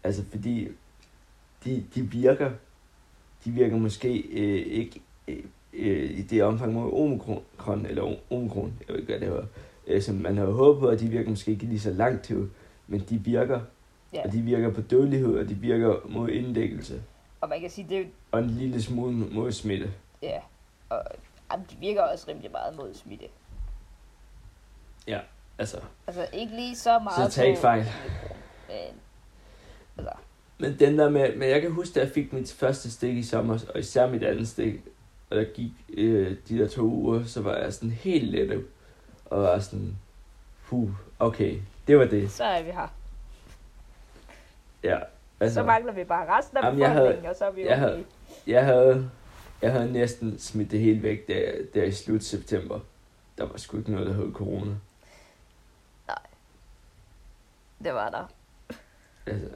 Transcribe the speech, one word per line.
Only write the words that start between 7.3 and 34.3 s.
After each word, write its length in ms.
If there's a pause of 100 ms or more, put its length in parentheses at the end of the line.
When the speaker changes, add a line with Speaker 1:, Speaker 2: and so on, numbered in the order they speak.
Speaker 1:
eller 160
o-, 320
omikron, 460
jeg 140
ved 60
ikke, 120
hvad 80
det 80
hedder, 180 (400)
øh, 160
som 120
man 220
havde 160
håbet 280
på, 80
at 120
de 80
virker 220
måske 200
ikke 140
lige 160
så 100
langt 340
til, 260 (360)
men 140 (100)
de 140
virker. 360 (520)
Speaker 2:
Ja. 140
Speaker 1:
Og 60
de 80
virker 320
på 80
dødelighed, 580
og 100
de 60
virker 420 (120)
mod 200
indlæggelse. 720 (380)
Speaker 2:
Og 80
man 120
kan 100
sige, 180
det 80
er 40
jo 60 (240)
Speaker 1:
Og 100
en 100
lille 320
smule 300
mod 400
smitte. 380 (320)
Speaker 2:
Ja, 160 (500)
og, 140 (500)
jamen, 180
de 100
virker 220
også 260
rimelig 220
meget 260
mod 180
smitte. 320 (1800)
Speaker 1:
Ja, 140 (380)
altså. 220 (260)
Speaker 2:
Altså, 260
ikke 240
lige 200
så 220
meget 340
Speaker 1:
Så 40
tag 100
ikke 120
Speaker 2:
på 20
Speaker 1:
fejl. 240 (840)
Speaker 2:
men, 80 (1200)
altså. 140 (460)
Speaker 1:
Men 200
den 200
der 120
med... 260
Men 120
jeg 120
kan 100
huske, 240
da 60
jeg 140
fik 180
mit 200
første 380
stik 260
i 60
sommer, 360 (160)
og 60
især 300
mit 120
andet 260